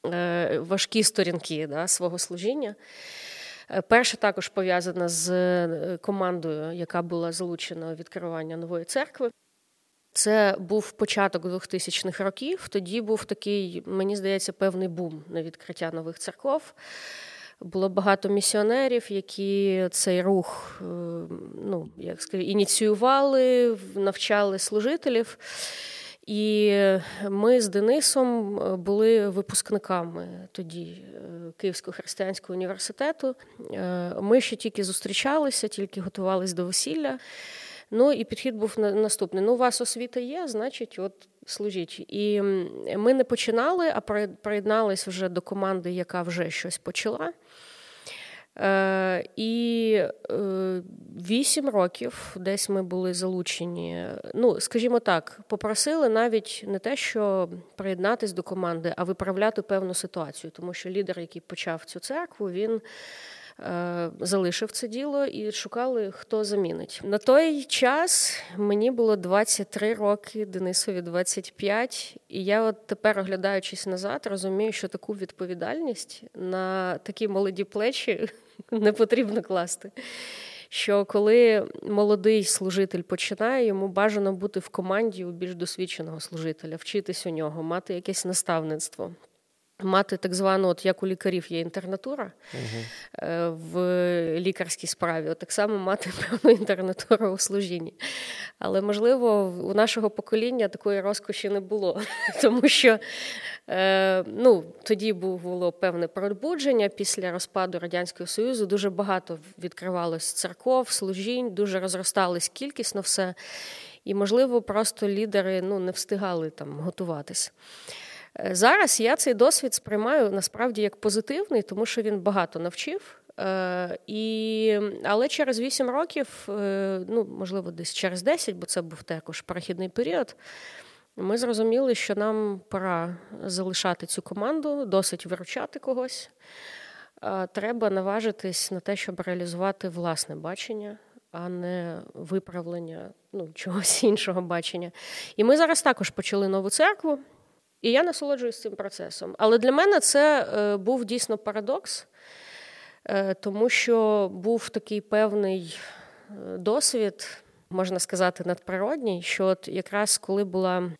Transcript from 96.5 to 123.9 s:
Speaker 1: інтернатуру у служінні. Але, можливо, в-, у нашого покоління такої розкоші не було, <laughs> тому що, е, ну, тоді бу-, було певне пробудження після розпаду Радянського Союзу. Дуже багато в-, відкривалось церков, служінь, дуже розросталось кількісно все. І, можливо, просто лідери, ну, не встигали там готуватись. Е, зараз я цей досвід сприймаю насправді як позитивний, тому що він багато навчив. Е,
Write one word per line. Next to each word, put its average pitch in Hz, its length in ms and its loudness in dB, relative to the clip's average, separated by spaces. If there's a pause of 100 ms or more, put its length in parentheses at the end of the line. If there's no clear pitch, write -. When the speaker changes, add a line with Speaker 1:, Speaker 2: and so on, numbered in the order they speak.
Speaker 1:
інтернатуру 196 720 2
у 196 100 0
служінні. 175 560 -2 (640)
Але, 190 220 0
можливо, 208 720 4
в-, 175 160 -6
у 196 80 -2
нашого 214 360 4
покоління 220 580 0
такої 202 320 0
розкоші 202 480 -4
не 196 120 0
було, 190 400 -2 (200)
<laughs> 960 220 0
тому 247 260 6
що, 220 300 8 (720)
е, 190 560 4
ну, 202 380 6 (180)
тоді 214 300 0
бу-, 180 260 -2
було 180 340 0
певне 170 360 0
пробудження 220 800 2
після 196 440 -2
розпаду 185 460 -2
Радянського 175 480 -4
Союзу. 220 400 0
Дуже 196 240 0
багато 185 440 -2
в-, 170 300 -16
відкривалось 170 680 -4
церков, 247 580 0
служінь, 202 600 -2
дуже 190 300 0
розросталось 185 680 0
кількісно 262 520 -6
все. 185 340 0 (720)
І, 196 100 -2
можливо, 226 480 4
просто 214 460 0
лідери, 196 540 0
ну, 196 160 0
не 185 140 -2
встигали 180 580 -2
там 147 300 -10
готуватись. 170 720 -4 (880)
Е, 185 140 -2
зараз 269 460 6
я 240 160 4
цей 254 180 2
досвід 254 400 4
сприймаю 220 560 2
насправді 214 520 -2
як 202 140 0
позитивний, 226 640 0
тому 208 240 -2
що - 160 -2
він 208 180 0
багато 180 380 2
навчив. 226 600 -6 (220)
Е, 180 680 -2